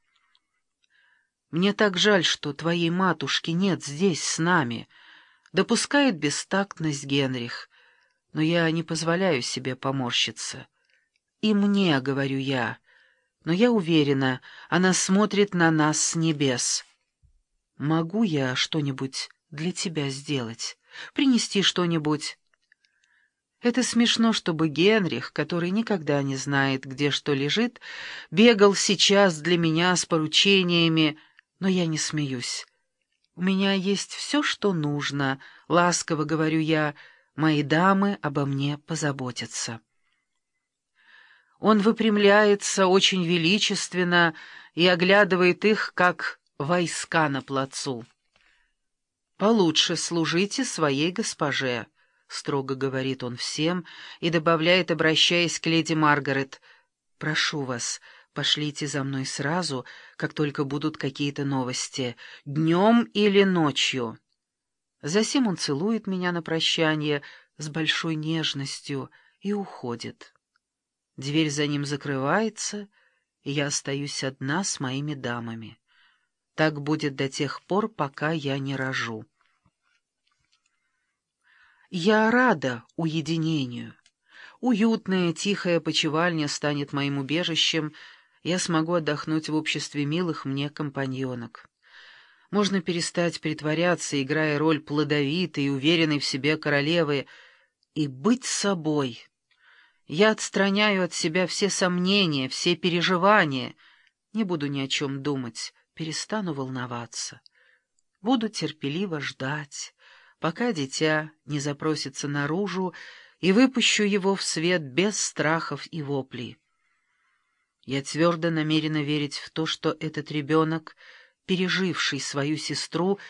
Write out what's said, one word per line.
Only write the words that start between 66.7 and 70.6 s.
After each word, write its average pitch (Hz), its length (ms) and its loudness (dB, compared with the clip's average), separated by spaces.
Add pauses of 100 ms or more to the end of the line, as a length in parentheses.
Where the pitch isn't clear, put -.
с 151 120 -10
большой 160 460 -4
нежностью 147 960 -6 (300)
и 202 120 -4
уходит. 120 800 -10 (840)